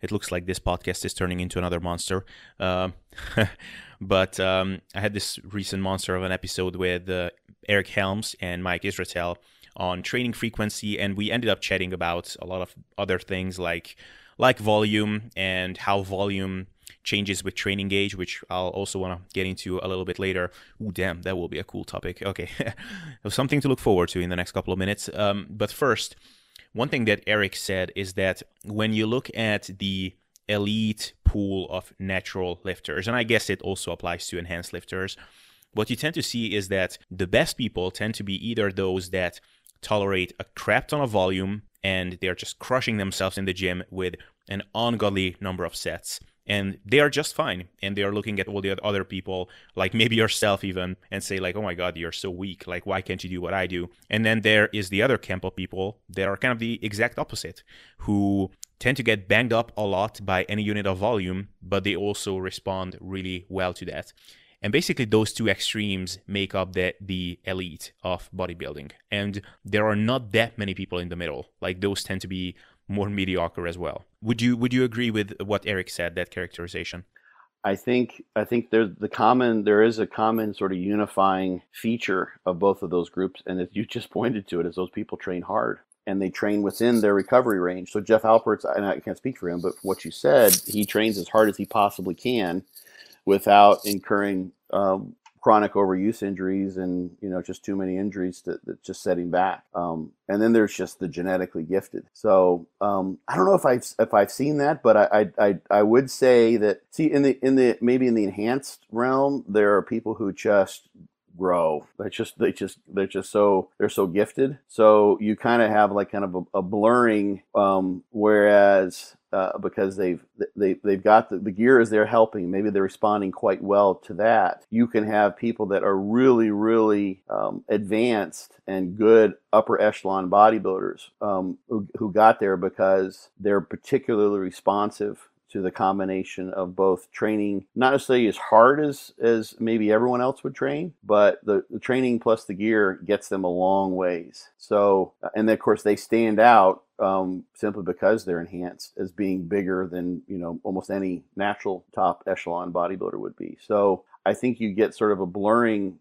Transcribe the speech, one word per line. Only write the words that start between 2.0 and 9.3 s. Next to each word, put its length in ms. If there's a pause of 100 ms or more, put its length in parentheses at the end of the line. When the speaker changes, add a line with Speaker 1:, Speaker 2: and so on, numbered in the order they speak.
Speaker 1:
Um, 340 (560)
<laughs> 520
but, 400
um, 400 (120)
I 60
had 140
this 260 (100)
recent 320
monster 360
of 60
an 100
episode 420
with, 340
uh, 200 (400)
Eric 180
Helms 540
and 200
Mike 200
Israetel 560 (400)